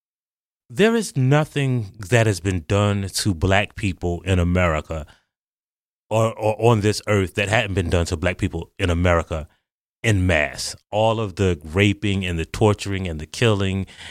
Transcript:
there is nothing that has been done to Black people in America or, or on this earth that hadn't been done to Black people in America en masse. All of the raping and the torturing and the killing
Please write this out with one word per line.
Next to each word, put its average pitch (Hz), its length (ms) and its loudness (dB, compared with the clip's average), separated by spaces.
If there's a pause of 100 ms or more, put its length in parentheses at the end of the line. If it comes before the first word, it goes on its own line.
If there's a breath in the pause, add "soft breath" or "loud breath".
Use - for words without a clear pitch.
(680)
there 202 260 2
is 214 220 -4
nothing 131 760 0 (180)
that 117 180 4
has 104 120 0
been 92 280 -2
done 101 420 0
to - 240 -2
Black 95 420 0
people 87 460 -4
in 92 180 2
America 85 680 0 (1040 soft breath)
or, 113 280 2
or 107 220 0
on 113 220 4
this 104 260 0
earth 98 280 2
that 101 140 -2
hadn't 104 240 0
been 87 160 0
done 85 160 2
to 87 100 -4
Black 90 220 -2
people 82 400 -4
in 95 140 0
America 85 560 0 (560)
en 101 240 2
masse. 76 480 0 (160)
All 110 280 2
of 101 160 -6
the 92 280 0
raping 98 640 0
and 90 120 -4
the 80 80 -4
torturing 98 640 -2
and 80 120 -8
the 76 60 -10
killing 98 600 0 (240 loud breath)